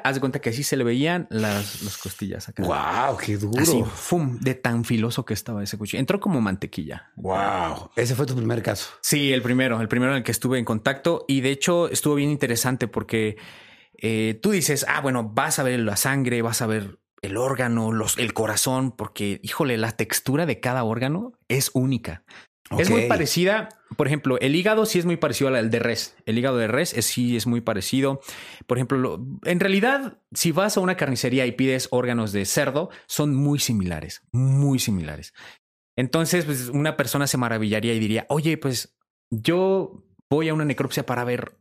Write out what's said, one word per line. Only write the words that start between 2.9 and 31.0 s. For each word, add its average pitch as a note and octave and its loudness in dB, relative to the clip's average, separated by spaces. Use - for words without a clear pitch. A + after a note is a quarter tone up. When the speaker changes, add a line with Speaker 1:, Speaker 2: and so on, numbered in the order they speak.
Speaker 2:
qué G#2 -2
duro. G#2 0
Speaker 1:
Así, D3 4
fum, C#3+ 0
de B2+ 0
tan A#2 0
filoso A#2+ 0
que G#2+ -4
estaba G2+ -6
ese G2+ -8
cuchillo. G#2 -6
Entró F#3 2
como E3+ 2
mantequilla. F#2 -4
Speaker 2:
Guau, F#2+ -2
ese A#2+ 2
fue C3 0
tu B2+ -2
primer A2+ 0
caso. - -4
Speaker 1:
Sí, C#3+ 2
el B2+ 2
primero, B2 2
el A2 0
primero B2+ 2
en C#3 0
el A#2+ -4
que A#2+ -2
estuve B2+ 0
en A2+ 0
contacto C3+ 0
y C#3 2
de C3 2
hecho E3+ 2
estuvo - 2
bien C#3+ 2
interesante B2+ 0
porque, G#2+ -2
eh, A2 0
tú G3+ 2
dices, D3+ 0
ah, D3 0
bueno, B2+ 0
vas D3 0
a D3+ 0
ver B2+ 0
la G#2 0
sangre, B2+ 0
vas A#2 -2
a A#2 -2
ver G#2 -4
el G2 -4
órgano, A#2+ 0
los, A2 -2
el A#2 -2
corazón, B2+ 0
porque, G#2 -4
híjole, B2+ 0
la A2+ 0
textura C3+ 0
de C3 0
cada B2+ 0
órgano C3+ -2
es C3+ 0
única. B2+ -2
Es F3+ 4
muy A3+ 4
Speaker 2:
Ok. A#3+ 2
Speaker 1:
parecida, F#3+ 2
por C#3+ 2
ejemplo, C#3 2
el C#3 4
hígado G#3+ 4
sí G#3+ 2
es E3+ 0
muy E3+ 2
parecido C3+ 2
al A2+ 2
de A#2 2
res. A2+ -2
El A2 0
hígado B2+ 2
de A2+ 2
res B2+ 0
es, A2+ 0
sí A#2+ 0
es G#2+ -2
muy A#2+ 0
parecido. C3 0
Por B2 0
ejemplo, C3 0
lo, A#2 -2
en F3 2
realidad, G#3+ 0
si - 0
vas G3 2
a G3+ 2
una F#3 0
carnicería C3 2